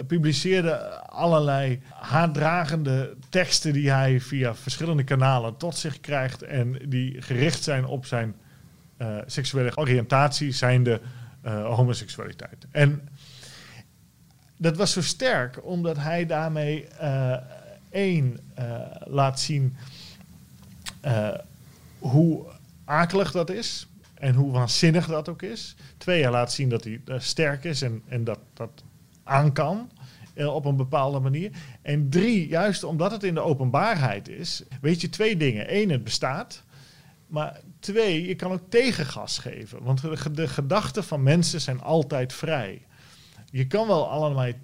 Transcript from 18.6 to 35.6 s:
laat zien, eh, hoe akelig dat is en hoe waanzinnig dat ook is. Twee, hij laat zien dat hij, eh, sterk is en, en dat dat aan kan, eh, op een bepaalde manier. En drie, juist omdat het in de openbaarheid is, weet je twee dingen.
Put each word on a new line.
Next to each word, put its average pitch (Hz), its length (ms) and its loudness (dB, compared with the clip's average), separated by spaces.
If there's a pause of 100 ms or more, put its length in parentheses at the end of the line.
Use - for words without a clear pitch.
laat 135 340 2
zien, 139 360 0 (1300)
eh, 107 280 0 (680)
hoe 151 460 4 (400)
akelig 170 460 2
dat 170 180 -2
is - 380 -8 (260)
en 131 220 2
hoe 139 160 4
waanzinnig 156 560 4
dat 156 220 -4
ook 165 120 -10
is. 220 340 -12 (220)
Twee, 175 240 2
hij 123 100 4
laat 120 200 2
zien 135 180 0
dat 113 140 0
hij, 113 220 -10
eh, 131 140 -8
sterk 143 440 0
is 147 180 -4
en, 113 260 -4
en 120 160 -4
dat 110 160 -4 (140)
dat - 300 -14 (400)
aan 139 280 4
kan, 165 380 -2 (440)
eh, 147 220 -2
op 143 100 -2
een 139 120 2
bepaalde 135 420 0
manier. 143 320 -2 (300)
En 143 280 0
drie, 180 380 4
juist 175 360 0
omdat 165 280 0
het 208 120 -8
in 180 100 0
de 160 80 0
openbaarheid 131 880 0
is, - 340 -8 (180)
weet 170 200 2
je 175 80 -2
twee 214 280 0
dingen. 131 380 0